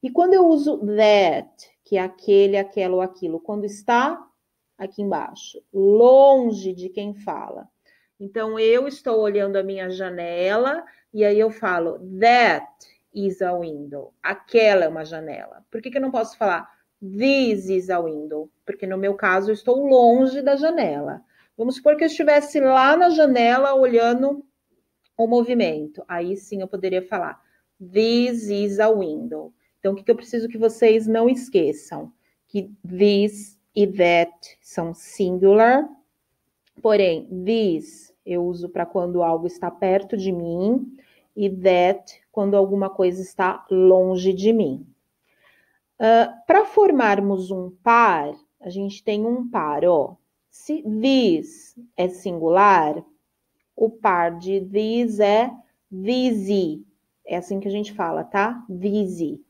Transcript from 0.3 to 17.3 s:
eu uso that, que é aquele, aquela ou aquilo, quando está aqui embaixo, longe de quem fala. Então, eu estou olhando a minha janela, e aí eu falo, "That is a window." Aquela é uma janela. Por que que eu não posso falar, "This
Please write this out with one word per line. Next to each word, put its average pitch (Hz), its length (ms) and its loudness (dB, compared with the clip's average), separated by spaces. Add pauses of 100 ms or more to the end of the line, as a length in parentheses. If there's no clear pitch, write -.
eu 370 140 6
uso 302 320 0
that, 208 880 0 (140)
que - 120 -4
é 185 60 0
aquele, 196 560 2
aquela 196 380 -4
ou 185 60 0
aquilo, 180 380 -8
quando 208 260 -10
está 247 600 -4 (480)
aqui 196 280 -12
embaixo, 190 580 -10 (100)
longe 226 1000 4
de 180 160 -12
quem 202 240 -12
fala. - 560 -14 (500)
Então, 220 400 -8
eu 240 280 2
estou 233 320 -4
olhando 202 380 -2
a 190 60 -2
minha 190 280 -8
janela, 185 920 -4 (300)
e 208 100 0
aí 208 160 4
eu 220 120 2
falo, 175 480 -4 (200)
"That 226 460 4 (480)
is 196 300 -4
a 180 120 -2
window." 147 560 -10 (120)
Aquela 196 600 2
é - 20 0
uma 160 180 -8
janela. 160 640 -14
Por 226 140 -12
que 240 80 -12
que 269 80 -4
eu - 20 -4
não 269 80 -4
posso 226 260 -6
falar, 180 320 -4 (320)
"This 208 720 -2